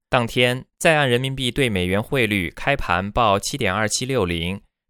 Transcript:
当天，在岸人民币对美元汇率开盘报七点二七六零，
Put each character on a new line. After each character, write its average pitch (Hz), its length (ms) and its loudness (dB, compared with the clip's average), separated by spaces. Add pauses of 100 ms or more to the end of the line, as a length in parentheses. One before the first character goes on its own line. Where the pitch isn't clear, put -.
当 120 180 2
天， 123 380 0 (140)
在 165 180 4
岸 143 120 2
人 120 100 2
民 135 160 -4
币 131 160 -4
对 127 200 0
美 92 160 0
元 95 160 0
汇 131 240 0
率 98 280 0
开 139 220 -2
盘 95 360 0
报 107 260 4
七 - 180 -6
点 104 160 0
二 107 160 0
七 - 160 -4
六 123 220 0
零， 87 340 -4 (300)